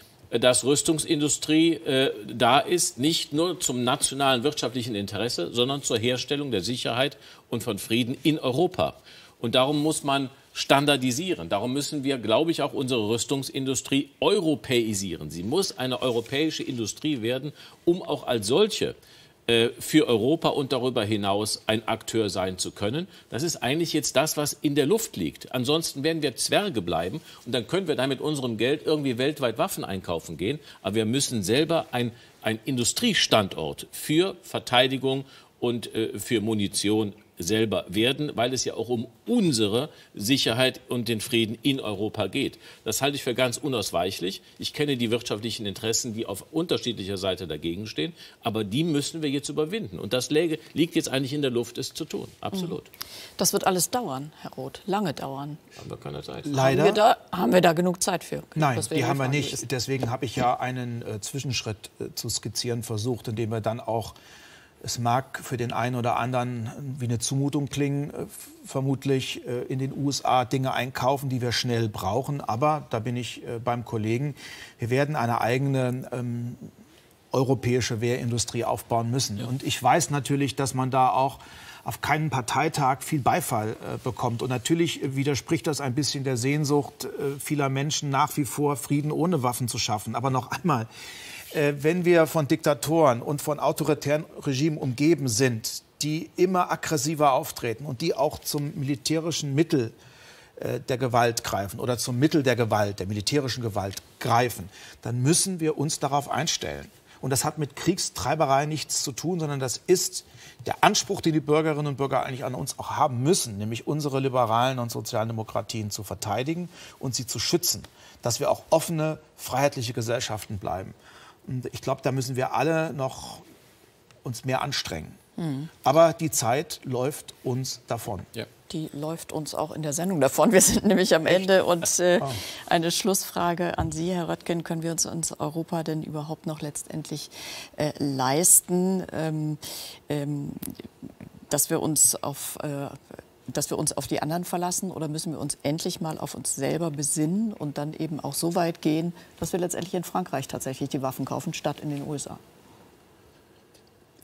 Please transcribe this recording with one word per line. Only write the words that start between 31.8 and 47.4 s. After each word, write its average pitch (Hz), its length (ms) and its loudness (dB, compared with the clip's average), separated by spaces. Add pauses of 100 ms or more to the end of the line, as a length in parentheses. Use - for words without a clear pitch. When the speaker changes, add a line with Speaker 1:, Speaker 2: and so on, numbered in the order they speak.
Speaker 1:
ein, 120 200 -2 (300)
ein 113 240 -2
Industriestandort 117 1200 2
für 185 520 0
Verteidigung 131 840 2 (360)
und, 120 340 -2
äh, 110 240 -2
für 107 240 2
Munition 104 720 2 (240)
selber 101 500 0
werden, 131 480 2
weil 123 160 2
es 123 120 -2
ja - 100 -4
auch 113 140 -4
um 123 200 -2 (180)
unsere 143 600 2 (260)
Sicherheit 127 760 2
und 120 200 -2
den 110 120 0
Frieden 113 420 0
in 135 180 2
Europa 104 480 -2
geht. 135 300 -4 (260)
Das 113 180 -2
halte 143 140 0
ich - 80 -8
für 123 100 0
ganz 123 220 2
unausweichlich. 110 840 -2 (160)
Ich - 160 -6
kenne 143 220 0
die 120 140 0
wirtschaftlichen 113 560 -2
Interessen, 110 480 -2
die 113 120 -4
auf - 260 -8
unterschiedlicher 117 640 -2
Seite 92 320 -2